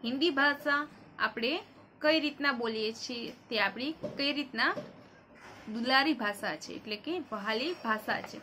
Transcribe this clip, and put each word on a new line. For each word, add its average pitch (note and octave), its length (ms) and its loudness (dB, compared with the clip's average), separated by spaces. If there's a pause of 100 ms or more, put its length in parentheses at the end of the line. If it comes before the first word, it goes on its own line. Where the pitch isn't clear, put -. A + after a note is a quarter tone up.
હિન્દી C4+ 320 2
ભાષા C#4+ 480 2 (380)
આપણે A3+ 340 0 (480)
કઈ D#4 200 6
રીતના C#4+ 340 2
બોલીએ A3+ 400 -2
છીએ, A#3+ 380 -8 (120)
તે A#3 160 -4
આપણી A#3+ 560 -2
કઈ C#4+ 160 0
રીતના C#4 400 0 (960)
દુલારી B3+ 520 4
ભાષા G3+ 360 -2
છે, - 180 -12
એટલે G#3+ 240 -6
કે D4 160 -6 (120)
વહાલી A3 520 -2
ભાષા A3 440 0
છે. - 200 -12